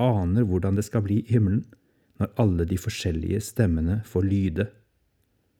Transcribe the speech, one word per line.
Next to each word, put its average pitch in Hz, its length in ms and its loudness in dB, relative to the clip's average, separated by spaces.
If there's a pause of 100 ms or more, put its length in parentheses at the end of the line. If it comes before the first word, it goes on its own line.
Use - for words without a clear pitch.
aner 110 480 2
hvordan 92 300 0
det 104 100 -2
skal 107 160 -2
bli 101 160 0
i - 140 -2
himmelen, 107 320 2 (540)
når 98 200 -4
alle 90 280 2
de 92 120 -2
forskjellige 90 640 -4
stemmene 87 640 0
får 92 160 0
lyde. 95 420 0 (920)